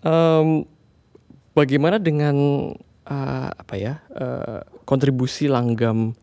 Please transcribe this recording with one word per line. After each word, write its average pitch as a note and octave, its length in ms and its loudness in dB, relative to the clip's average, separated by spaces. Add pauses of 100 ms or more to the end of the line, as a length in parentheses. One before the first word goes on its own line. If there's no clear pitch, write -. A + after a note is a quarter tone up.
em, D#3+ 640 2 (880)
bagaimana D3 440 2
dengan, D3 380 0 (680)
eh, C3+ 440 -6
apa - 280 -12
ya, A#2 340 -6
eh, B2 480 -8 (240)
kontribusi C3+ 640 0
langgam A#2 640 0 (120)